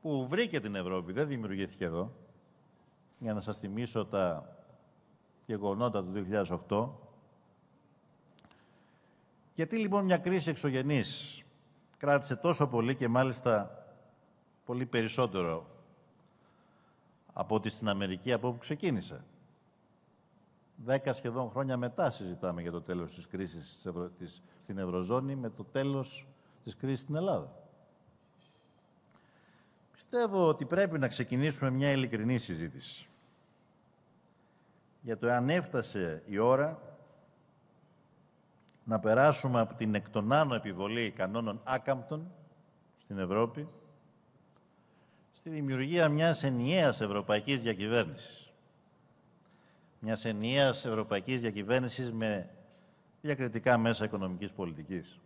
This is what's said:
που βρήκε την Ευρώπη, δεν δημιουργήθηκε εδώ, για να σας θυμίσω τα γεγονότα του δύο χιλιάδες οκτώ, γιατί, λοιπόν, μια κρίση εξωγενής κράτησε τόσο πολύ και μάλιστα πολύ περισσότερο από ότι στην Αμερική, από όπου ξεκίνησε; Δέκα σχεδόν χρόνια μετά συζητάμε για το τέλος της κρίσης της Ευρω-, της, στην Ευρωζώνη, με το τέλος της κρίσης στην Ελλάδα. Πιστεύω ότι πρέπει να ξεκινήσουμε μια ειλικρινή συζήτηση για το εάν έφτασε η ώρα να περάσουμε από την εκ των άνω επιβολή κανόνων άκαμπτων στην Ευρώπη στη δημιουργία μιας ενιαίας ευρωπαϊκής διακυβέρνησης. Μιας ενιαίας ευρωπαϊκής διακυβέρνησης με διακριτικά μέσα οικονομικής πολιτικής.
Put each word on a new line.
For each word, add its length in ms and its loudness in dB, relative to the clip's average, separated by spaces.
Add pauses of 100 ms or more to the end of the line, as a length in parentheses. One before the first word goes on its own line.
που 260 0
βρήκε 320 0
την 160 -4
Ευρώπη, 380 -2
δεν 140 0
δημιουργήθηκε 580 -4
εδώ, 280 -4 (1040)
για 140 -4
να 80 -4
σας 160 -6
θυμίσω 480 -4
τα 500 -2 (880)
γεγονότα 580 0
του 80 -6
δύο 120 -4
χιλιάδες 260 0
οκτώ, 640 -4 (2500)
γιατί, 220 -2
λοιπόν, 280 2
μια 120 6
κρίση 320 2
εξωγενής 920 0 (560)
κράτησε 380 4
τόσο 320 4
πολύ 280 2
και 120 0
μάλιστα 760 2 (800)
πολύ 200 -4
περισσότερο 800 0 (1700)
από 220 -2
ότι 140 0
στην 200 -4
Αμερική, 440 -2
από 140 0
όπου 100 -4
ξεκίνησε; 680 -4 (1500)
Δέκα 380 0
σχεδόν 360 -4
χρόνια 280 -2
μετά 340 0
συζητάμε 500 -6
για 100 -6
το 100 -6
τέλος 340 -6
της 120 -16
κρίσης 420 -10
της 160 -16
Ευρω-, 320 -6
της, 240 -14 (180)
στην 180 -10
Ευρωζώνη, 580 -2
με 140 -6
το 140 -14
τέλος 640 -4 (360)
της 120 -12
κρίσης 240 -4
στην 160 -6
Ελλάδα. 460 -2 (2250)
Πιστεύω 560 2
ότι 180 4
πρέπει 340 2
να 80 4
ξεκινήσουμε 600 0
μια 220 2
ειλικρινή 460 2
συζήτηση 680 -6 (1900)
για 160 -4
το 100 0
εάν 220 4
έφτασε 760 0
η 120 -4
ώρα 440 4 (2000)
να 160 0
περάσουμε 600 4
από 140 0
την 220 0
εκ 140 -2
των 220 0
άνω 240 4
επιβολή 560 -2
κανόνων 520 -4
άκαμπτων 680 -4 (640)
στην 200 -10
Ευρώπη 500 -2 (1600)
στη 180 -16
δημιουργία 600 2
μιας 340 4
ενιαίας 580 4
ευρωπαϊκής 600 0
διακυβέρνησης. 920 -2 (1500)
Μιας 260 -2
ενιαίας 600 2
ευρωπαϊκής 560 0
διακυβέρνησης 680 -2
με 380 -2 (720)
διακριτικά 560 2
μέσα 280 2
οικονομικής 480 -4
πολιτικής. 720 -8